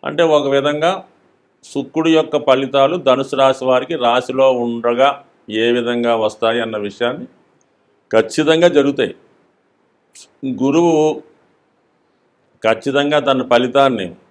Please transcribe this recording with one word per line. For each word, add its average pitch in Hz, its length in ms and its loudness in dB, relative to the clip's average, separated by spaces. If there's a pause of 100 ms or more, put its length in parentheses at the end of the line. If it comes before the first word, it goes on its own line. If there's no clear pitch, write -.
అంటే 151 160 -2 (140)
ఒక 143 180 0
విధంగా 147 340 0 (800)
శుక్రుడు 156 480 -4
యొక్క 151 300 0
ఫలితాలు 139 500 2 (100)
ధనుసు 131 320 0
రాశి 135 300 2
వారికి 131 260 0 (120)
రాశిలో 127 400 2 (180)
ఉండగా 120 440 0 (540)
ఏ - 20 2 (120)
విధంగా 120 360 -2 (120)
వస్తాయి 113 400 -2
అన్న 110 120 -8 (100)
విషయాన్ని 120 380 -6 (880)
ఖచ్చితంగా 156 640 2
జరుగుతాయి. 135 360 0 (1500)
గురువు 165 300 2 (1700)
ఖచ్చితంగా 143 600 0
తన 127 240 0
ఫలితాన్ని 123 560 2 (220)